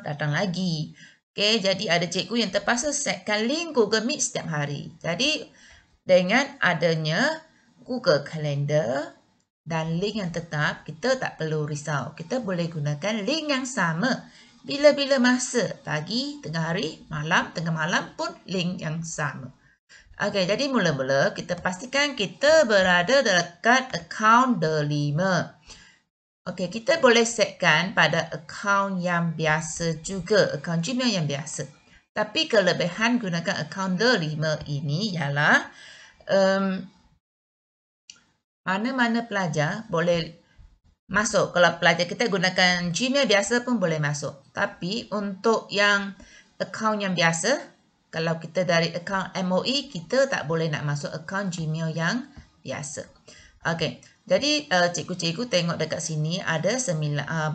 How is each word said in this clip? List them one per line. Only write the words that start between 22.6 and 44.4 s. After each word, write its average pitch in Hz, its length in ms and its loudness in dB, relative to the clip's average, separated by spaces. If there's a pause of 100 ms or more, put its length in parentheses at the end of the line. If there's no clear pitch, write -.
berada 190 560 6
dekat 220 640 2
akaun 226 720 4
delima. 151 960 0 (880)
Okey, 180 240 -6
kita 226 320 0
boleh 233 240 8
setkan 180 720 2
pada 160 320 2
akaun 196 720 -2
yang 170 320 0
biasa 160 720 -2
juga, 190 480 2
akaun 165 320 -2
Gmail 254 240 0
yang 185 160 0
biasa. 143 400 -6 (480)
Tapi 302 320 -2
kelebihan 202 720 2
gunakan 170 480 -2
akaun 190 320 -4
delima 160 720 0
ini 156 480 -4
ialah, 156 560 2 (560)
em, 190 560 2 (1800)
mana-mana 226 640 0
pelajar 180 640 -2
boleh 170 480 0 (760)
masuk. 196 400 0
Kalau 175 240 4
pelajar 170 320 2
kita 226 240 -2
gunakan 180 600 2
Gmail 254 340 0
biasa 208 400 2
pun 240 140 0
boleh 160 180 0
masuk. 147 560 -4